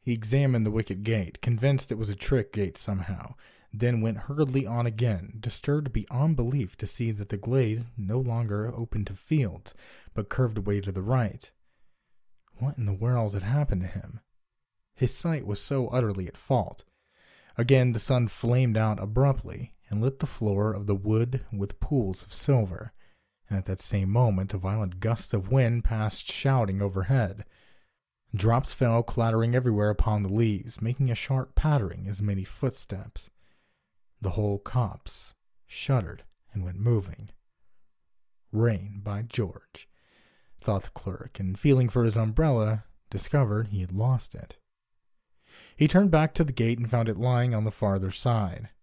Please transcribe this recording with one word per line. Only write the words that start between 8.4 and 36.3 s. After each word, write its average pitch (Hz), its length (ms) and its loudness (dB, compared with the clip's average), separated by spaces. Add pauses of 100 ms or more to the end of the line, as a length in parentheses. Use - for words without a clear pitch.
opened 110 340 -4
to 98 60 -8
fields, 123 600 -2 (400)
but 101 160 -4
curved 117 260 0
away 101 240 0
to 95 120 -6
the 95 100 -4
right. 117 480 -2 (1040)
What 135 240 -6
in 113 80 -2
the 98 80 0
world 110 400 0
had 98 80 -2
happened 120 400 2
to 87 60 -4
him? - 320 -10 (720)
His 120 200 0
sight 165 320 -4
was 101 140 -4
so 135 280 -2
utterly 104 380 -2
at - 120 -12
fault. - 460 -2 (720)
Again, 123 340 4
the 113 60 0
sun 123 300 2
flamed 120 500 2
out 107 240 2
abruptly 123 720 0 (160)
and 104 100 0
lit 135 200 0
the 156 60 -2
floor 104 460 0
of 101 140 -6
the 101 80 2
wood 110 580 0
with 98 280 -4
pools 104 420 0
of - 100 -16
silver, 113 600 0 (580)
and 101 80 0
at 95 80 -4
that 92 140 -4
same 95 300 0
moment 101 440 2
a 98 40 -4
violent 92 420 -4
gust 110 340 -2
of 98 160 -2
wind 120 320 2
passed 107 480 -2
shouting 113 500 0
overhead. 98 640 0 (920)
Drops 113 400 2
fell 117 280 4
clattering 113 520 2
everywhere 110 360 4
upon 107 320 2
the 95 100 0
leaves, 110 480 0
making 127 300 0
a 120 40 0
sharp 131 400 -4
pattering 113 520 2
as 98 160 -4
many 98 220 0
footsteps. - 840 -6 (920)
The 98 100 -2
whole 101 280 0
copse - 760 -6 (320)
shuddered - 580 -2 (280)